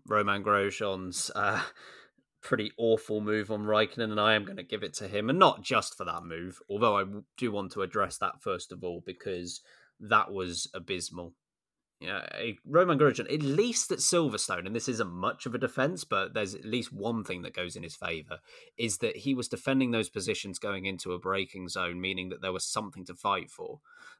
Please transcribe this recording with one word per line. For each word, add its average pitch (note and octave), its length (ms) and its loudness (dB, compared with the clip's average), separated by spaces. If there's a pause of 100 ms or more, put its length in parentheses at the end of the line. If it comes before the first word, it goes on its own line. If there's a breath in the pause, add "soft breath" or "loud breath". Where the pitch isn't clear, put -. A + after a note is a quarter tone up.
Romain G2+ 380 2
Grosjean's, G2 880 2
uh, G#2 260 2 (800 loud breath)
pretty A2 380 0
awful A2 420 4
move G#2 300 0
on G#2 140 -2
Raikkonen, G#2+ 460 4
and G#2 100 0
I G#2+ 140 6
am G#2 100 2
gonna G2 180 -10
give G#2 220 -4
it E2+ 100 -8
to G2 140 -8
him, G#2 220 0
and E3 80 4
not C3 240 6
just A2+ 340 0
for G2 80 -10
that E2+ 200 -4
move, E2+ 360 -8 (100)
although G#2 260 4
I G2 40 4
w-, G2+ 240 -6 (120)
do A#2+ 140 -2
want G2 220 -4
to G2 100 -2
address F#2 360 -2
that - 220 -4
first F#2 300 -6
of F#2 140 -12
all, E2+ 200 -6
because F2+ 560 -8 (380 soft breath)
that G#2+ 340 4
was F2+ 420 -4
abysmal. F2 600 -6 (680)
Yeah, F#2 320 -6
eh, A2 200 -4 (120)
Romain E3+ 320 6
Grosjean, C3 360 4
at D3+ 100 0
least G3 480 2
at F3 80 0
Silverstone, G#2+ 680 2
and G#2 80 -6
this A#2 140 -2
isn't A2 220 0
much F#2 360 -2
of A#2+ 80 -6
a A#2+ 40 -2
defence, C3+ 460 0
but G2 280 0
there's G#2 220 -2
at - 100 -12
least A2+ 280 -4
one G#2+ 320 -2
thing F2+ 180 -6
that - 140 -10
goes F2+ 180 -4
in F#2 80 -10
his - 140 -12
favour, D#2+ 420 -6 (380 loud breath)
is A#2 220 -2
that - 180 -2
he C#3 180 0
was B2 140 -2
defending C3 420 2
those A2 180 2
positions G2 520 -4
going G2 260 -4
into F#2 260 -4
a F2+ 60 -4
braking F#2 500 -4
zone, F2+ 320 -4
meaning F#2 280 -4
that F2+ 120 -8
there F#2 120 -2
was F#2 120 -4
something F#2+ 420 -6
to F2 80 -14
fight F#2+ 360 0
for. - 300 -12 (400 loud breath)